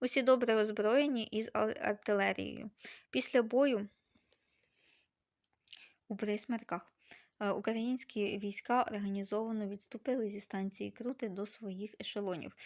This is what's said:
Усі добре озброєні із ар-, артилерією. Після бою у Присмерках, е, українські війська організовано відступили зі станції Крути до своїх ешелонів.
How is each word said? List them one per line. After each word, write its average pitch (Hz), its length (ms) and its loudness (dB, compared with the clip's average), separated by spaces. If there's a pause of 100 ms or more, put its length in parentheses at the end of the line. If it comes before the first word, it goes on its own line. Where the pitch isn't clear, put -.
Усі 254 220 2
добре 240 340 6
озброєні 220 680 4
із 220 280 -4
ар-, 214 300 0
артилерією. 202 880 0 (400)
Після 254 320 4
бою 233 460 4 (2250)
у 208 80 -6
Присмерках, 214 760 -2 (480)
е, 202 100 2
українські 226 880 -2
війська 208 440 0
організовано 208 840 -2
відступили 220 600 -4
зі 202 120 -8
станції 196 500 -6
Крути 240 380 -6
до 196 180 -6
своїх 202 540 -10
ешелонів. 196 640 -6